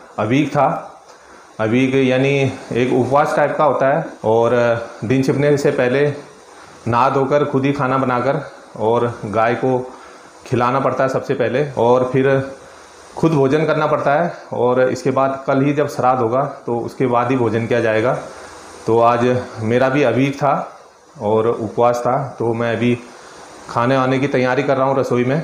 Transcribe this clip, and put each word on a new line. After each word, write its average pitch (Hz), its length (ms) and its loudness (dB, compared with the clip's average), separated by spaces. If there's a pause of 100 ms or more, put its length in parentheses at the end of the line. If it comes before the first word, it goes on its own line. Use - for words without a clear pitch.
(180)
अभीक 117 380 0
था, 147 340 0 (720)
अभीक 127 360 2
यानी 131 340 2 (420)
एक 127 200 0
उपवास 131 440 2
टाइप 143 220 2
का 156 60 2
होता 135 240 2
है 147 160 0 (200)
और 117 300 2 (500)
दिन 131 180 2
छिपने 143 340 2
से 143 140 0
पहले 135 320 0 (840)
नहा 120 240 2
धोकर 139 340 2
खुद 135 200 -2
ही 143 80 2
खाना 135 260 -2
बनाकर 131 420 0 (380)
और 117 280 0 (200)
गाय 113 280 0
को 131 240 0 (680)
खिलाना 123 340 0
पड़ता 135 240 0
है 131 40 2
सबसे 135 260 -4
पहले 127 300 -2 (140)
और 123 340 2
फिर 135 160 2 (880)
खुद 160 160 0
भोजन 147 340 2
करना 151 200 0
पड़ता 147 280 0
है 170 180 0 (220)
और 123 280 2
इसके 135 300 0
बाद 135 340 0
कल 135 160 2
ही 143 100 2
जब 143 160 0
श्राद्ध 123 340 0
होगा 123 220 0 (220)
तो 120 140 -2
उसके 113 260 -4
बाद 120 240 0
ही 135 60 0
भोजन 113 300 0
किया 120 140 0
जाएगा। 113 380 0 (680)
तो 113 160 4
आज 117 220 4 (380)
मेरा 123 260 2
भी 143 160 0
अभीक 131 320 2
था 143 180 0 (600)
और 107 320 0
उपवास 117 500 0
था, 131 400 -2
तो 117 160 0
मैं 117 220 -2
अभी 120 180 2 (760)
खाने 123 260 0
वाने 131 220 0
की 139 100 -2
तैयारी 127 340 0
कर 143 140 0
रहा 131 100 2
हूँ 135 120 0
रसोई 123 260 0
में। 139 200 -2